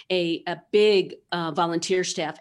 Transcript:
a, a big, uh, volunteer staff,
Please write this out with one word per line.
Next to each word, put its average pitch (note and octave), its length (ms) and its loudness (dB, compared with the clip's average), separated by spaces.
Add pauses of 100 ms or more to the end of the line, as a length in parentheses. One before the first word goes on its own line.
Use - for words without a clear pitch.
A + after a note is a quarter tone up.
(100)
a, E3+ 380 -2
a E3 120 -6 (120)
big, G#3 420 4 (160)
uh, E3+ 220 -4
volunteer E3+ 520 0
staff, D#3+ 360 -6